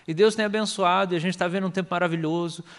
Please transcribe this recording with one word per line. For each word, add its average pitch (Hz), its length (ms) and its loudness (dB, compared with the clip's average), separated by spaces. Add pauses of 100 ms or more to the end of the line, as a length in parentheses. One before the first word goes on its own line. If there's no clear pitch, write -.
E 160 80 -6
Deus 214 220 4
tem 220 80 -2
abençoado, 196 680 0
e - 20 0
a 165 40 0
gente 175 160 -2
tá 180 120 0
vendo 190 180 -2
um 185 60 0
tempo 185 180 -4
maravilhoso. 170 720 -2 (160)